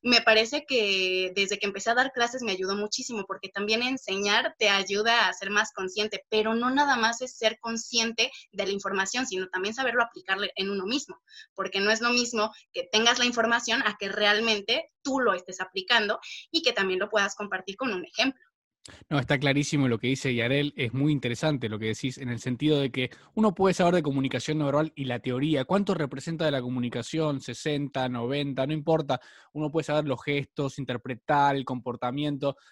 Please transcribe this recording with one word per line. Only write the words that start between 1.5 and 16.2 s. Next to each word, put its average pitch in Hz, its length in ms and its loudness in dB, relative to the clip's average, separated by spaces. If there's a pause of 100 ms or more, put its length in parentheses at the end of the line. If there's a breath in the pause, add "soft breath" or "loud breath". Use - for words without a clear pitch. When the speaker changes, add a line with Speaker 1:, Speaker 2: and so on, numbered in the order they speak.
Speaker 1:
que 202 80 -4
empecé 202 240 -2
a 240 40 4
dar 262 180 2
clases 240 300 -2
me 214 100 -2
ayudó 190 240 -2
muchísimo, 208 500 -6
porque 190 220 -10
también 214 340 -2
enseñar 233 760 0
te 214 100 4
ayuda 202 600 2
a 180 60 -2
ser 196 160 -8
más 208 220 0
consciente, 196 580 -4
pero 220 240 2
no 240 160 2
nada 277 260 4
más 233 240 2
es 254 160 -8
ser 220 240 0
consciente 226 680 -2 (220 loud breath)
de 196 140 -2
la 196 60 0
información, 196 540 -2
sino 185 220 -4
también 190 260 -4
saberlo 240 280 0
aplicarle 196 540 -4
en 190 140 -2
uno 196 160 -2
mismo, 233 340 -4 (340 loud breath)
porque 190 260 -4
no 208 100 2
es 220 100 0
lo 240 100 2
mismo 233 420 0 (200 loud breath)
que 175 180 -6
tengas 233 280 4
la 247 60 2
información 240 600 2
a 208 120 -4
que 196 100 -6
realmente 214 840 0 (100)
tú 247 180 0
lo 202 140 4
estés 185 260 -8
aplicando 202 580 0 (320 loud breath)